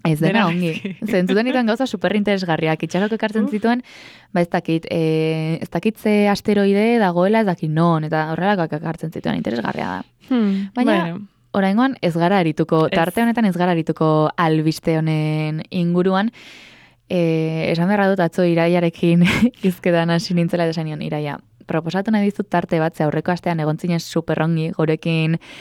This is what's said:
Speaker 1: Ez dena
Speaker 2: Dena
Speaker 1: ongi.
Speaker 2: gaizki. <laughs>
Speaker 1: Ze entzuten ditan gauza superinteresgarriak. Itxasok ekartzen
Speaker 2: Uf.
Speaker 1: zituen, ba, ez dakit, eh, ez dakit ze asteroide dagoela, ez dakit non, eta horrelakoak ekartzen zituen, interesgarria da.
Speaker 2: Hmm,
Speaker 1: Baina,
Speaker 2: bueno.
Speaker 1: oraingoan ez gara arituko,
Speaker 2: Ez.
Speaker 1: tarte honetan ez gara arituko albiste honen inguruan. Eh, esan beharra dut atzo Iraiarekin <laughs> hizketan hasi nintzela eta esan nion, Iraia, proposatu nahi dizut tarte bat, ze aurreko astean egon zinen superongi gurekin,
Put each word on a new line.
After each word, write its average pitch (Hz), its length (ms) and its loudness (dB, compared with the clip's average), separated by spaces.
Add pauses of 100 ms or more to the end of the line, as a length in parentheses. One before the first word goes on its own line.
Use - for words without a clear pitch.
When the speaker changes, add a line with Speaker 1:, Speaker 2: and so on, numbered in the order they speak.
Speaker 1:
Ez 156 160 2
dena 165 120 2
Speaker 2:
Dena 214 140 2
Speaker 1:
ongi. 170 240 0
Speaker 2:
gaizki. 180 300 -10
<laughs> 214 100 -6
Speaker 1:
Ze 202 80 2
entzuten 190 280 2
ditan 254 200 0
gauza 233 200 0
superinteresgarriak. 185 1000 -2
Itxasok 196 280 -2
ekartzen 214 320 -2
Speaker 2:
Uf. 196 60 -4
Speaker 1:
zituen, 226 320 0 (500)
ba, 180 80 2
ez 175 80 0
dakit, 165 400 -2
eh, 160 720 -2
ez - 80 -10
dakit 214 300 -2
ze 208 300 2
asteroide 202 720 2
dagoela, 190 400 2
ez 220 60 2
dakit 170 240 -2
non, 160 340 2
eta 156 280 -2
horrelakoak 175 400 0
ekartzen 160 380 -6
zituen, - 240 -4
interesgarria - 520 -4
da. 92 180 -8 (240)
Speaker 2:
Hmm, 202 460 0
Speaker 1:
Baina, 226 280 2
Speaker 2:
bueno. 175 240 -8 (260)
Speaker 1:
oraingoan 208 480 0
ez 170 160 -2
gara 175 220 2
arituko, 160 480 2
Speaker 2:
Ez. - 80 -2
Speaker 1:
tarte 170 280 0
honetan 233 220 2
ez 180 120 2
gara 180 160 2
arituko 156 640 2
albiste 160 600 0
honen 156 760 -2
inguruan. 185 600 0 (800)
Eh, 160 640 0
esan 170 160 0
beharra 202 200 2
dut 190 120 0
atzo 175 260 0
Iraiarekin 170 800 2
<laughs> 202 400 0
hizketan 170 460 0
hasi 170 240 0
nintzela 170 300 0
eta 165 60 0
esan 160 160 -6
nion, 156 160 -8
Iraia, 151 360 -6 (280)
proposatu 170 480 -2
nahi 202 160 2
dizut 202 180 -8
tarte 175 300 0
bat, 160 160 0
ze - 100 -4
aurreko 156 280 0
astean 170 280 -2
egon 151 180 0
zinen 175 220 -2
superongi 160 760 -2
gurekin, 160 640 0 (220)